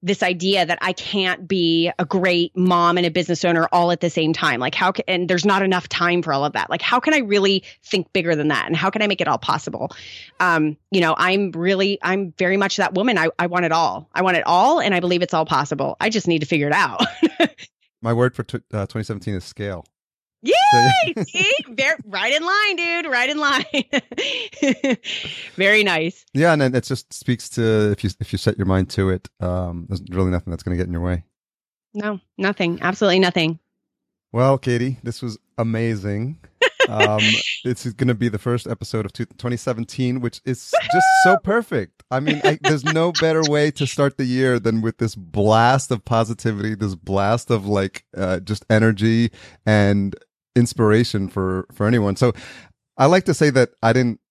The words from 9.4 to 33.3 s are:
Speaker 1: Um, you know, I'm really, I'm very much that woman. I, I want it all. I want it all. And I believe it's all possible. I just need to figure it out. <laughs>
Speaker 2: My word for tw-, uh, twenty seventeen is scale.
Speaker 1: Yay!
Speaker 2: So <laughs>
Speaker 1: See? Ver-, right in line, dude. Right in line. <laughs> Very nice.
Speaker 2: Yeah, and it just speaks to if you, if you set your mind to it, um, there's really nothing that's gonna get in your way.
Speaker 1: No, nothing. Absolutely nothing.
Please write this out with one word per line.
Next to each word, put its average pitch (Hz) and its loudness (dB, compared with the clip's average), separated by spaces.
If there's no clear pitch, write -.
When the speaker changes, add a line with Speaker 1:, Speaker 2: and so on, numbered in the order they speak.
Speaker 1:
Um, 160 2
you 190 2
know, 160 2
I'm 190 0
really, 190 0
I'm 185 -2
very 190 2
much 196 0
that 185 0
woman. 214 2
I, 160 2
I 175 0
want 175 -2
it 160 0
all. 156 0
I 180 -2
want 185 2
it - -2
all. 233 4
And 202 0
I 175 0
believe 175 0
it's 175 -2
all 160 2
possible. 143 -2
I 220 0
just 220 -2
need 165 2
to 151 -4
figure 147 0
it 143 0
out. 180 0
<laughs> - -20
Speaker 2:
My 117 0
word 123 2
for - -8
tw-, 117 -8
uh, 101 -4
twenty 110 -6
seventeen 104 -8
is 90 -8
scale. 98 -10
Speaker 1:
Yay! 240 0
Speaker 2:
So 208 -4
<laughs> - -6
Speaker 1:
See? 381 0
Ver-, 269 -2
right 208 -4
in 320 -2
line, 392 0
dude. 339 -2
Right 254 0
in 294 -4
line. 285 -2
<laughs> - -20
Very 208 4
nice. 170 -2
Speaker 2:
Yeah, 160 4
and 135 2
it 123 0
just - -8
speaks - -4
to 110 2
if 101 -4
you, 101 0
if - -8
you 104 -2
set - 0
your 98 0
mind 92 2
to 95 0
it, 92 -4
um, 90 -4
there's 95 -6
really 92 0
nothing 90 -2
that's 85 -8
gonna 90 -4
get 90 -2
in 90 -6
your 85 -4
way. 90 -4
Speaker 1:
No, 208 -6
nothing. 190 -2
Absolutely 185 2
nothing. 165 0